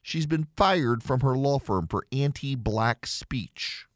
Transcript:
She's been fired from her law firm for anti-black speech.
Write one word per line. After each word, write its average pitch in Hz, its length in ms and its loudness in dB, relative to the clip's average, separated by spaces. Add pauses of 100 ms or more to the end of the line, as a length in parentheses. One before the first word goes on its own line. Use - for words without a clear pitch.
She's 160 240 -2
been 156 300 0
fired 151 480 4
from 127 160 0
her 131 180 2
law 139 220 2
firm 92 260 0
for - 260 -4
anti-black 123 920 -2
speech. - 800 -8 (100)